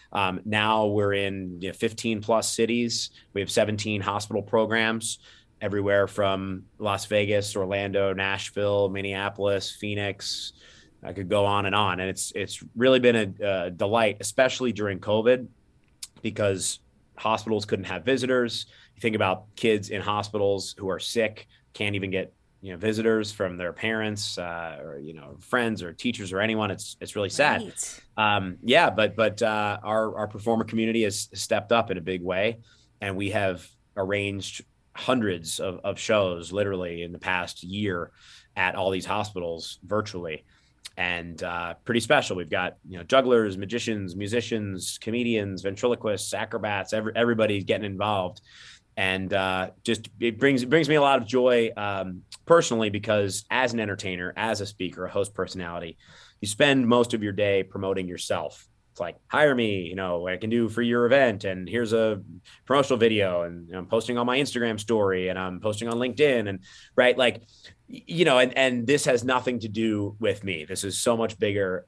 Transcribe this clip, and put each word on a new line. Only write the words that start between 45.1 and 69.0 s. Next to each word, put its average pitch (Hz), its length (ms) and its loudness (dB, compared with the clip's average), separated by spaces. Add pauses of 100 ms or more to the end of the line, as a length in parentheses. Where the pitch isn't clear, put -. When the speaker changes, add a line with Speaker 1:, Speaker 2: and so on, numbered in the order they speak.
Speaker 1:
ventriloquists, 104 720 -2
acrobats, 104 600 -4
every-, 110 200 -2
everybody's 110 500 2
getting 104 200 0
involved. 101 560 -2 (560)
And, 95 380 0
uh, 92 380 0 (120)
just, 113 240 -2 (120)
it 113 180 0
brings, 135 240 4
it 127 80 -6
brings 151 180 4
me 151 60 4
a 147 80 6
lot 139 180 6
of 104 80 -6
joy, 123 480 4
um, 98 460 -4 (240)
personally, 123 420 4
because 104 640 0
as 120 240 2
an 113 60 -2
entertainer, 92 580 -6
as 107 240 -2
a 95 40 -6
speaker, 90 380 -8
a 90 60 -8
host 101 240 -2
personality, 87 640 -8 (420)
you 104 80 -6
spend 135 400 4
most 120 240 6
of 110 100 -2
your 101 120 -2
day 98 280 2
promoting 95 460 -4
yourself. 85 580 -6 (260)
It's - 80 -8
like, 85 160 -6 (120)
"Hire 143 260 4
me, 107 280 0
you 85 120 -8
know, 92 260 -2
what 92 120 -2
I 90 60 -4
can 110 100 -6
do 113 220 2
for 117 100 -4
your 120 240 2
event. 120 400 4
And 92 240 -4
here's 113 240 -2
a 110 300 2 (420)
promotional 135 340 4
video, 98 440 4
and 85 320 -8
I'm 92 100 -6
posting 113 320 0
on 120 80 2
my 123 140 2
Instagram 117 420 0
story, 95 480 2
and 92 100 -2
I'm 92 220 -6
posting 107 280 -2
on 117 100 -2
LinkedIn," 123 500 2
and, 98 120 -6 (360)
right, 123 220 6
like, 123 240 2 (480)
y-, - 160 -16
you 170 180 2
know, 135 140 8
and, 127 180 6
and 123 300 4
this 139 180 4